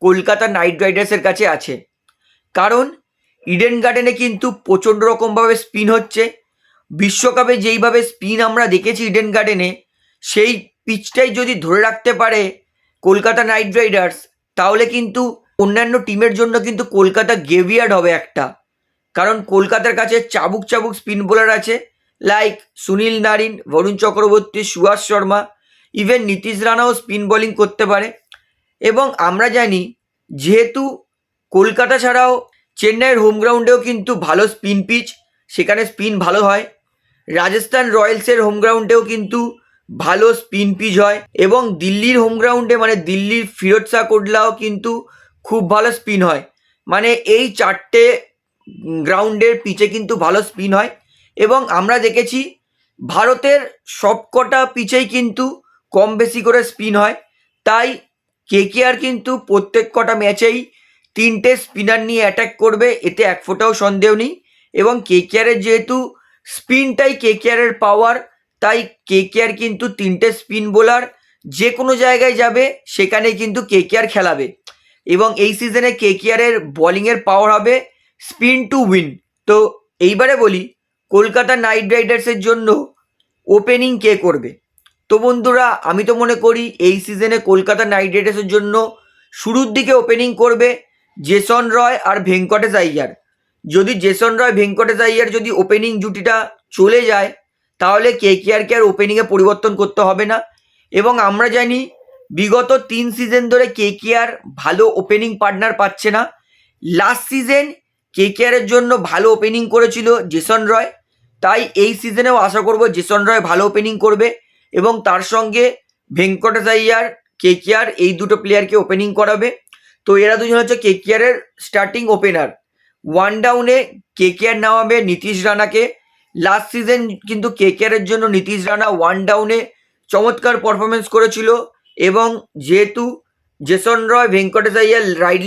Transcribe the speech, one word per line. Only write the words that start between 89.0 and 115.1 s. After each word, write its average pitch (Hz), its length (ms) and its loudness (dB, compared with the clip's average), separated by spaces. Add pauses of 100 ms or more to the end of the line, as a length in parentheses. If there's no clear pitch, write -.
শুরুর 233 420 -2
দিকে 262 160 0 (100)
ওপেনিং 233 260 0 (140)
করবে 233 260 4 (480)
জেসন 202 540 0
রয় 240 340 2
আর 190 120 0 (120)
ভেঙ্কটেশ 190 460 0
আইয়ার। 151 360 -2 (540)
যদি 190 280 0 (100)
জেসন 196 380 0
রয়, 247 200 2
ভেঙ্কটেশ 208 400 0
আইয়ার 226 360 2
যদি 226 140 -4 (120)
ওপেনিং 214 280 0 (120)
জুটিটা 202 340 -2 (340)
চলে 220 300 4 (100)
যায়, 202 200 0 (500)
তাহলে 208 280 2 (140)
কেকেআরকে 208 560 0
আর 220 120 6
ওপেনিংয়ে 208 420 0
পরিবর্তন 202 480 2
করতে 202 280 -2
হবে 190 180 0
না। 220 120 -2 (540)
এবং 220 220 2 (140)
আমরা 214 280 0
জানি, 240 220 0 (520)
বিগত 214 400 0 (200)
তিন 233 160 -4 (100)
সিজন 240 360 0
ধরে 247 140 4 (120)
কেকেআর 220 500 -2 (280)
ভালো 180 280 0 (160)
ওপেনিং 214 300 -2 (100)
পার্টনার 208 400 -2
পাচ্ছে 196 300 -2
না। 214 120 0 (600)
লাস্ট 202 460 -2
সিজন 269 380 0 (500)
কেকেআরের 226 500 0
জন্য 240 240 2 (200)
ভালো 185 220 0
ওপেনিং 220 300 0 (120)
করেছিল 233 340 2 (240)
জেসন 214 340 0
রয়, 226 240 0 (520)
তাই 208 180 2 (220)
এই 226 180 2
সিজনেও 240 360 0 (100)
আশা 202 200 -2
করব 220 160 2 (140)
জেসন 202 320 -2
রয় 226 220 2
ভালো 175 160 2
ওপেনিং 214 280 -2 (100)
করবে, 214 240 2 (440)
এবং 208 200 2 (140)
তার 185 160 0 (100)